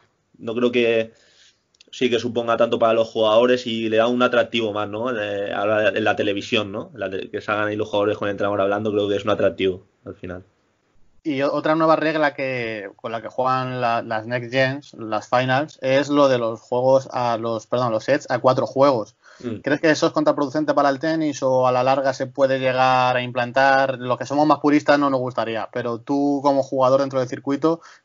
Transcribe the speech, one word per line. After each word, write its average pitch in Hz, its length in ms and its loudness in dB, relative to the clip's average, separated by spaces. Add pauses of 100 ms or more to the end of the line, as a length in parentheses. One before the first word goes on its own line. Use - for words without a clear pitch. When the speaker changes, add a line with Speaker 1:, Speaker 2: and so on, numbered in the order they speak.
(400)
Speaker 1:
No 113 160 -8
creo 123 160 0
que 117 420 0 (800)
sí 123 180 -2
que 120 80 2
suponga 117 400 -2
tanto 117 220 -2
para 113 140 4
los 113 140 2
jugadores 117 600 2
y 113 200 -4
le 110 100 0
da 113 100 4
un 123 160 0
atractivo 117 500 0
más, 104 160 -4
¿no? 113 260 -6
Eh, 101 380 -4
ahora 104 360 0
en 107 140 0
la 104 120 2
televisión, 101 560 -2
¿no? 127 240 -10
La 98 160 -6
te-, - 180 -8
que 101 100 -8
salgan 104 280 -2
ahí 107 80 -4
los 107 120 -4
jugadores 104 300 0
con 104 100 -4
el 101 40 -2
entrenador 101 300 -2
hablando, 101 300 0
creo 104 160 0
que 101 100 0
es 101 80 -6
un 107 40 2
atractivo 95 560 0 (200)
al 98 100 -14
final. 90 280 -14 (800)
Speaker 2:
Y 139 220 -2
o-, 147 100 0
otra 151 220 0
nueva 160 220 4
regla 151 360 0
que, 117 640 -6
con 117 160 -10
la 113 100 -6
que 110 60 -14
juegan 127 520 -2
la, 117 220 0
las 107 240 -6
Next 120 260 -6
Gens, 135 440 -2
las 110 340 -6
Finals, 131 540 0
es 135 260 2
lo 143 200 4
de 123 100 2
los 113 200 -4
juegos 131 520 2
a 120 260 -2
los, 113 300 -6
perdón, 123 240 0
los 110 140 -2
sets 143 260 0
a 123 80 0
cuatro 127 260 2
juegos. 131 500 2 (240)
Speaker 1:
Mm. 117 240 -10
Speaker 2:
¿Crees 143 180 -2
que 160 80 4
eso 151 160 2
es 151 80 0
contraproducente 147 640 0
para 143 140 4
el 135 100 -2
tenis 156 420 -2
o 131 240 2
a 127 60 4
la 127 100 2
larga 135 320 2
se - 140 -6
puede 135 320 0
llegar 127 580 2
a 123 60 0
implantar? 131 760 2
Los 123 220 -2
que 123 80 -8
somos 147 180 0
más 143 140 4
puristas 147 400 4
no 143 100 2
nos 135 120 0
gustaría, 113 520 -4
pero 120 260 -6
tú 143 440 0
como 139 180 4
jugador 131 400 2
dentro 135 180 -2
del 127 80 -2
circuito, 139 540 -2 (240)